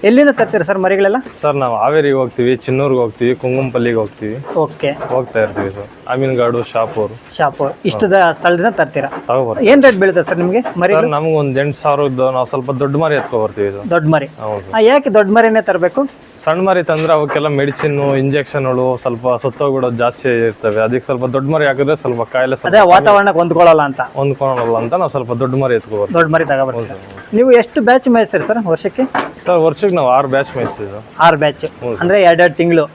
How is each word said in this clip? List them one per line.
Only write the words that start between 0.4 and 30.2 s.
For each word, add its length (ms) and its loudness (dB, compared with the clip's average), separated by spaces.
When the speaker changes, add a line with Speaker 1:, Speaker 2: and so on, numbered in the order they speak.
Speaker 1:
ಸರ್ 140 -2
ಮರಿಗಳೆಲ್ಲ? 380 0
Speaker 2:
ಸರ್, 140 0
ನಾವು 220 -2
ಹಾವೇರಿಗೆ 380 2
ಹೋಗ್ತೀವಿ, 400 0
ಚಿನ್ನೂರ್ಗೆ 440 -2
ಹೋಗ್ತೀವಿ, 360 0
ಕುಂಗುಂಪಲ್ಲಿಗೆ 600 -2
ಹೋಗ್ತೀವಿ. 500 -6
Speaker 1:
ಓಕೆ. 360 -2
Speaker 2:
ಹೋಗ್ತಾ 500 -4
ಇರ್ತೀವಿ 280 -4
ಸರ್. 160 -12
ಅಮೀನ್ಗಾಡು, 560 -2
ಶಾಪೂರ್. 480 -4
Speaker 1:
ಶಾಪೂರ್. 360 -2
ಇಷ್ಟು 220 -2
Speaker 2:
ಹಾ. 240 4
Speaker 1:
ದ-, 20 -4
ಸ್ಥಳದಿಂದ 380 0
ತರ್ತೀರಾ? 380 -4
Speaker 2:
ತಗೊಬರ್ತೀವಿ. 440 0
Speaker 1:
ಏನ್ 120 6
ರೇಟ್ 120 6
ಬೀಳುತ್ತೆ 280 2
ಸರ್ 140 -4
ನಿಮ್ಗೆ 220 0
ಮರಿಗಳು? 220 2
Speaker 2:
ಸರ್, 100 0
ನಮ್ಗೆ 240 -2
ಒಂದು 240 0
ಎಂಟು 180 -4
ಸಾವಿರದ್ದು 540 0
ನಾವು 140 -2
ಸ್ವಲ್ಪ 260 -6
ದೊಡ್ಡ 240 -2
ಮರಿ 200 0
ಎತ್ಕೊ 280 -2
ಬರ್ತೀವಿ 280 -4
ಸರ್. 180 -10
Speaker 1:
ದೊಡ್ಡ 180 0
ಮರಿ? 180 0
Speaker 2:
ಹೌದು 400 -10
ಸರ್. 100 -10
Speaker 1:
ಆ, 40 2
ಯಾಕೆ 340 2
ದೊಡ್ಡ 180 2
ಮರಿನೇ 300 4
ತರಬೇಕು? 480 -2
Speaker 2:
ಸಣ್ಣ 220 0
ಮರಿ 160 0
ತಂದ್ರೆ 300 0
ಅವಕ್ಕೆಲ್ಲ 340 0
ಮೆಡಿಸಿನ್, 680 -2
ಇಂಜೆಕ್ಷನ್‌ಗಳು 840 -2
ಸ್ವಲ್ಪ 300 -6
ಸತ್ತೋಗ್ಬಿಡೋದು 540 -2
ಜಾಸ್ತಿ 320 -2
ಇರ್ತವೆ. 520 0
ಅದಕ್ಕೆ 240 -2
ಸ್ವಲ್ಪ 200 -4
ದೊಡ್ಡ 240 -2
ಮರಿ 180 0
ಹಾಕಿದ್ರೆ 280 0
ಸ್ವಲ್ಪ 260 -6
ಕಾಯಿಲೆ 340 -2
ಸ್ವಲ್ಪ 200 -2
Speaker 1:
ಅದೇ 60 8
Speaker 2:
ಕಮ್ಮಿ 120 6
Speaker 1:
ವಾತಾವರಣಕ್ಕೆ 460 4
ಹೊಂದ್ಕೊಳ್ಳಲ್ಲ 420 4
ಅಂತ. 200 -4
Speaker 2:
ಹೊಂದ್ಕೊಳ್ಳಲ್ಲ 760 -2
ಅಂತ 160 -4
ನಾವು 160 0
ಸ್ವಲ್ಪ 240 -6
ದೊಡ್ಡ 220 -2
ಮರಿ 200 0
ಎತ್ಕೊ 260 -4
ಬರ್ತೀವಿ. 180 0
Speaker 1:
ದೊಡ್ಡ 140 2
ಮರಿ 120 0
ತಗೊಬರ್ತೀವಿ. 420 -2
Speaker 2:
ಹೌದು 120 -14
ಸರ್. 360 -12
Speaker 1:
ನೀವು 160 4
ಎಷ್ಟು 300 4
ಬ್ಯಾಚ್ 280 2
ಮೇಯಿಸ್ತೀರಿ 380 0
ಸರ್ 200 -2
ವರ್ಷಕ್ಕೆ? 380 -2
Speaker 2:
ಸರ್, 140 4
ವರ್ಷಕ್ಕೆ 360 2
ನಾವು 140 2
ಆರು 180 2